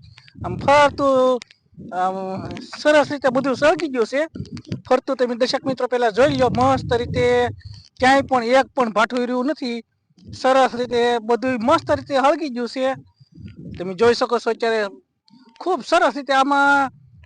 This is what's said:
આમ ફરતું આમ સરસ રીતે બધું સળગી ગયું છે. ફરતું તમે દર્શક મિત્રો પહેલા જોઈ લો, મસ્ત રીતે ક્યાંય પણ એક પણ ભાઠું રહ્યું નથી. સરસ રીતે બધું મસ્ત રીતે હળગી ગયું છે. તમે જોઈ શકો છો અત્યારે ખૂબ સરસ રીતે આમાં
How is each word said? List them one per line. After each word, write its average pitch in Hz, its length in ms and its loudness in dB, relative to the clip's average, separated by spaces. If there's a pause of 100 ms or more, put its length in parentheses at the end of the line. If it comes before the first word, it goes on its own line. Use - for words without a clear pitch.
(460)
આમ 175 120 -6
ફરતું 269 840 4 (560)
આમ 185 200 -2 (640)
સરસ 302 320 4
રીતે 277 180 -2
બધું 254 260 0
સળગી 311 320 0
ગયું 247 180 -2
છે. 285 220 -4 (600)
ફરતું 262 260 0
તમે 247 200 -2
દર્શક 254 300 -4
મિત્રો 247 220 -4
પહેલા 240 220 0
જોઈ 262 280 2
લો, 254 200 2
મસ્ત 254 360 0
રીતે 247 540 0 (520)
ક્યાંય 269 220 4
પણ 262 220 -2
એક 254 220 4
પણ 240 240 -2
ભાઠું 220 300 0
રહ્યું 247 260 -2
નથી. 240 360 -6 (600)
સરસ 262 340 4
રીતે 240 440 0
બધું 233 340 -2
મસ્ત 277 380 0
રીતે 277 260 -2
હળગી 294 320 2
ગયું 240 180 -6
છે. 262 260 -2 (840)
તમે 185 140 -8
જોઈ 233 200 4
શકો 233 260 0
છો - 100 -4
અત્યારે 226 360 -2 (720)
ખૂબ 330 220 -2
સરસ 320 340 2
રીતે 269 180 -4
આમાં 277 580 2 (340)